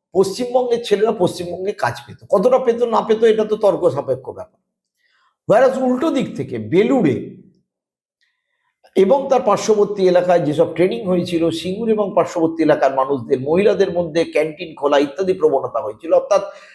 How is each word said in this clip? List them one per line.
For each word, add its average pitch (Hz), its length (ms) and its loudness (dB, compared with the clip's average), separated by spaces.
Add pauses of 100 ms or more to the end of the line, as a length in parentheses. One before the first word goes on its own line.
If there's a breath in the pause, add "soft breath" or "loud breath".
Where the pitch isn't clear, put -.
(140)
পশ্চিমবঙ্গের 240 680 0
ছেলেরা 220 280 0
পশ্চিমবঙ্গে 175 600 -4
কাজ - 220 -4 (140)
পেত। - 100 -20 (120)
কতটা 233 300 4
পেত 233 240 0
না 226 180 0
পেত, 220 220 0
এটা 214 220 2
তো 214 120 -2
তর্ক 175 320 2
সাপেক্ষ 131 400 -4
ব্যাপার। - 320 -16 (880)
Whereas 247 340 2
উল্টো 254 280 0
দিক 269 260 -4
থেকে 127 200 -8
বেলুড়ে 165 840 0 (1500)
এবং 247 340 4
তার 247 120 4
পার্শ্ববর্তী 202 640 2
এলাকায় 180 320 4
যেসব 151 360 0
ট্রেনিং 208 300 0
হয়েছিল, 170 440 0
সিঙ্গুর 196 400 -4
এবং 208 260 0
পার্শ্ববর্তী 165 480 0
এলাকার 147 300 2
মানুষদের, 131 460 -2
মহিলাদের 180 520 0
মধ্যে 165 320 -2
ক্যান্টিন 156 520 -4
খোলা 143 220 0
ইত্যাদি 180 360 0
প্রবণতা 131 480 0
হয়েছিল। 107 320 -6
অর্থাৎ 180 280 2 (340 loud breath)